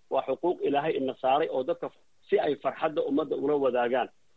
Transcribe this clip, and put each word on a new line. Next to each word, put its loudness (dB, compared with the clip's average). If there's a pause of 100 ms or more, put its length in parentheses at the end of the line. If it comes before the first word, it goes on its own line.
waa 0
xuquuq -2
Ilaahay 0
ina -2
saaray 2
oo -2
dadka -4 (400)
si 4
ay 0
farxadda -2
ummadda 0
ula 0
wadaagaan. 2 (280)